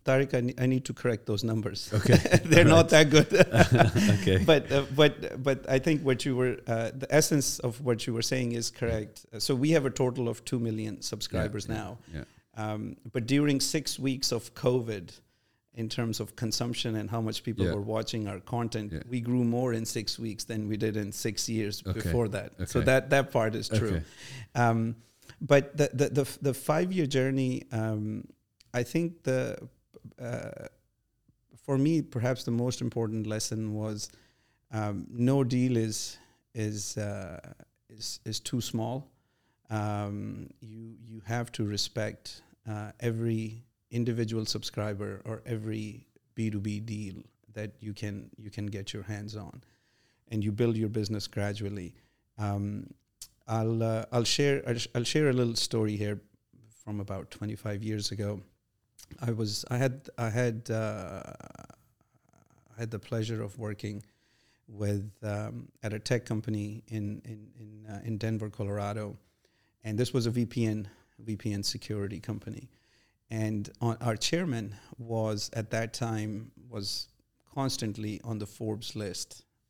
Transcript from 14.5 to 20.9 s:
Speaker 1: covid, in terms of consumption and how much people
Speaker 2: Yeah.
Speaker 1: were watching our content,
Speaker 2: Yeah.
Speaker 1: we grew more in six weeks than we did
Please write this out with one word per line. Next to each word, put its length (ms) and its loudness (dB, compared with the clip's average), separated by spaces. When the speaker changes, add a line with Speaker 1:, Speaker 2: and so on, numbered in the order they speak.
Speaker 1:
covid, 640 0
in 140 -6
terms 320 -2
of 160 -8
consumption 600 -2
and 120 -4
how 140 -2
much 220 -4
people 200 0
Speaker 2:
Yeah. 80 2
Speaker 1:
were 80 -2
watching 480 -4
our 120 -8
content, 520 -4
Speaker 2:
Yeah. 160 -6
Speaker 1:
we 140 -2
grew 200 2
more 300 2
in 140 -2
six 320 -4
weeks 260 -6
than 240 -4
we 80 -2
did 220 0